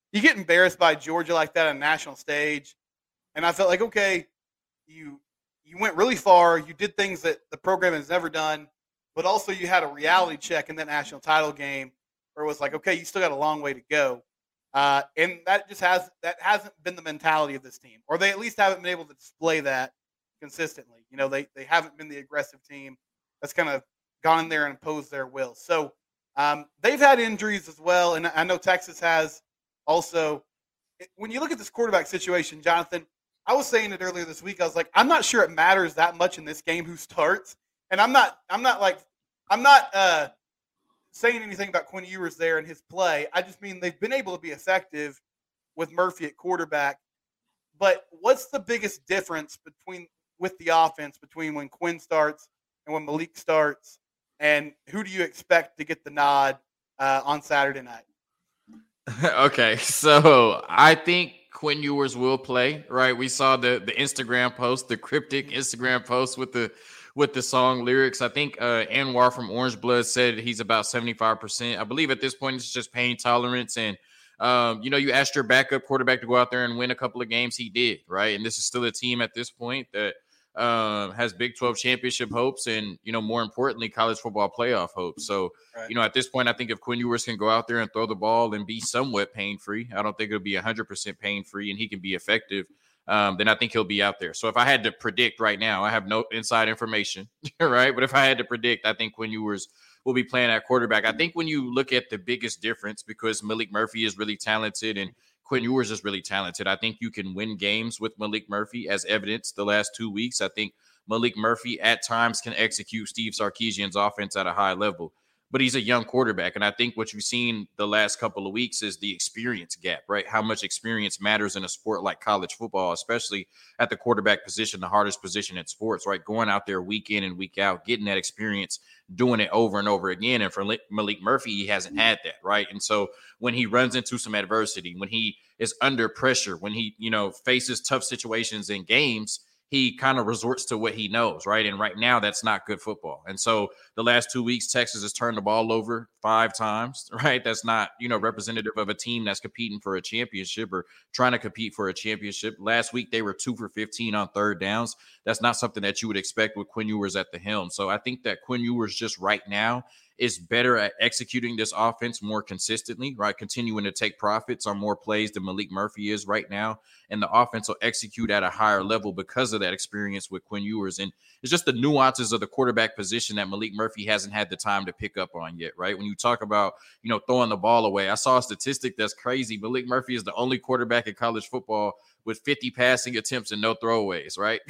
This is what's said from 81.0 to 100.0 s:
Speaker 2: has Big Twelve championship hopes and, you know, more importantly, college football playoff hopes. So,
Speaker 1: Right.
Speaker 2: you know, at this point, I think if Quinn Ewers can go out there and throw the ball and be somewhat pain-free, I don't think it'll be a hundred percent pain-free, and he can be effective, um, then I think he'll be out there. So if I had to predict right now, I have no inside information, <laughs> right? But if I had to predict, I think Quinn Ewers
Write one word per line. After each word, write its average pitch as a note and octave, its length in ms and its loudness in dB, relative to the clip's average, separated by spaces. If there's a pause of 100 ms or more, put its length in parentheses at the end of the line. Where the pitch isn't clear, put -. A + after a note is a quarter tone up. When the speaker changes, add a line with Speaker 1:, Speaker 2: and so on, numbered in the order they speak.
Speaker 2:
has A2+ 200 -2
Big A#2 240 -6
Twelve A#2+ 200 -2
championship B2 540 -2
hopes B2 380 -2
and, G#2+ 340 -4
you A2 100 -12
know, A2+ 80 -2
more A2+ 220 -2
importantly, A2+ 460 -4
college A2+ 300 0
football G#2 300 -2
playoff A#2 420 -2
hopes. F2 360 -8
So, F#2+ 240 -2 (260)
Speaker 1:
Right. A2+ 120 -12
Speaker 2:
you A2+ 80 -6
know, A#2+ 60 2
at A2 120 0
this B2+ 140 0
point, B2+ 200 0
I A#2+ 40 4
think A#2 180 -4
if G#2+ 100 -6
Quinn A#2+ 200 -4
Ewers A#2+ 240 0
can A#2 120 -6
go G#2 140 0
out A2+ 160 2
there A#2 140 -2
and G#2+ 120 -4
throw A2+ 140 -2
the A2 80 -4
ball A2 400 0
and G#2 100 -6
be A2 140 -8
somewhat A#2+ 560 -2
pain-free, G#2 640 -8
I G#2 60 0
don't G#2 140 -4
think G#2+ 140 -4
it'll G#2+ 80 -2
be G2 160 -6
a F#2 80 -2
hundred A2 220 -4
percent G2 340 -12
pain-free, G2+ 520 -6
and G2 60 -6
he G#2+ 120 -6
can G2 100 -10
be F#2 160 -6
effective, G2 520 -2 (420)
um, G2+ 280 2
then G#2 120 0
I A2 80 6
think A#2 160 -2
he'll A2 100 2
be G2+ 180 0
out G2+ 200 2
there. E2+ 120 -6
So - 140 -6
if A2 100 0
I A#2+ 80 6
had C3 200 4
to A2+ 80 -2
predict A2+ 480 -2
right G#2 180 2
now, G#2 240 0
I G#2 80 2
have A2 160 0
no A2 240 -2
inside A2+ 380 0
information, G#2+ 600 -4 (140)
<laughs> - 180 -8
right? C3 320 4
But B2 120 0
if C3 100 0
I C3+ 100 6
had C3+ 140 4
to B2 60 -2
predict, A#2 420 -2
I A2 80 2
think A2 200 -6
Quinn A2 180 -6
Ewers G#2+ 340 -4 (380)